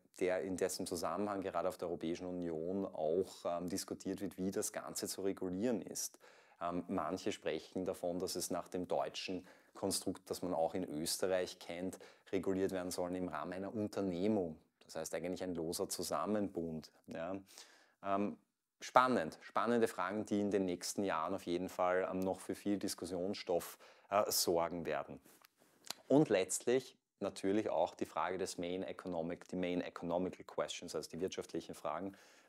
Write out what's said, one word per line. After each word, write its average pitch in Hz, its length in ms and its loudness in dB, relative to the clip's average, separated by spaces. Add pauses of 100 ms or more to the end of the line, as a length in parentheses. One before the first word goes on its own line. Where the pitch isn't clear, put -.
(200)
der, 90 220 4
in 92 160 -2
dessen 92 280 0
Zusammenhang 95 540 0
gerade 87 260 0
auf 90 120 0
der 87 100 -2
Europäischen 87 380 -2
Union 87 580 -2
auch, 87 460 2 (160)
ähm, 87 240 0
diskutiert 95 500 -2
wird, 98 160 -4
wie 95 140 0
das 101 220 0
Ganze - 360 -6
zu - 140 -4
regulieren 95 580 0
ist. - 380 -6 (420)
Ähm, 87 280 0
manche 92 440 0
sprechen 82 540 -2
davon, 90 320 -2
dass 90 180 -2
es 87 140 -2
nach 87 180 -2
dem 90 180 -2
deutschen 80 600 -2 (260)
Konstrukt, - 560 -2
das 92 140 -4
man 90 100 0
auch 82 220 2
in 92 100 0
Österreich 92 760 0
kennt, 90 400 -6 (340)
reguliert 95 400 2
werden 90 180 -2
sollen 90 240 -2
im 90 140 -2
Rahmen 80 260 -4
einer 95 200 -6
Unternehmung. 98 840 2 (260)
Das - 120 -14
heißt 80 180 -4
eigentlich 90 280 -2
ein 92 120 -2
loser 85 340 0
Zusammenbund. 85 1040 0 (160)
Ja. 87 300 -4 (680)
Ähm, 98 320 2 (460)
spannend, 120 580 4
spannende 110 480 2
Fragen, 98 380 -2
die 104 120 2
in 101 120 2
den 98 160 4
nächsten 90 360 -2
Jahren 87 320 0
auf 92 100 -6
jeden 87 260 0
Fall, 90 400 4
ähm, 92 80 -2
noch 92 220 0
für - 140 -6
viel 101 220 0
Diskussionsstoff, 92 1000 -2 (320)
äh, 101 200 4
sorgen 85 540 2
werden. 71 340 -4 (920)
Und 151 200 8
letztlich 113 720 2 (220)
natürlich 98 480 2
auch 87 260 2
die - 120 -4
Frage 87 320 0
des 90 200 -2
Main 90 240 -2
Economic, 87 680 -4
die - 80 -4
Main 90 260 2
Economical 87 640 -2
Questions, - 500 -4
also 78 160 -2
die 82 100 -8
wirtschaftlichen 85 540 -4
Fragen. 87 420 -4 (320)